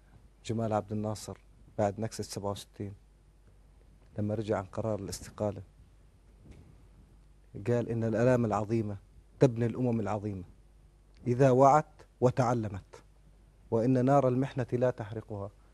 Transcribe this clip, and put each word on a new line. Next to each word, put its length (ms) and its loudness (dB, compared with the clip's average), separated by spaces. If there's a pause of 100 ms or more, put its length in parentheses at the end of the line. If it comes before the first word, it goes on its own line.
(460)
جمال 280 -2
عبد 180 -2
الناصر 460 -6 (400)
بعد 220 2
نكسة 240 -6
سبعة 280 -6
وستين، 420 -10 (1300)
لما 160 -4
رجع 220 -2
عن 60 -4
قرار 360 -6
الاستقالة، 640 -6 (2000)
قال: 220 0
"إن 140 -2
الآلام 420 2
العظيمة 520 0 (420)
تبني 260 4
الأمم 340 -2
العظيمة 440 -4 (840)
إذا 240 4
وعت 340 6 (360)
وتعلمت، 840 0 (680)
وإن 340 2
نار 220 6
المحنة 460 -2
لا 180 2
تحرقها، 600 -10 (220)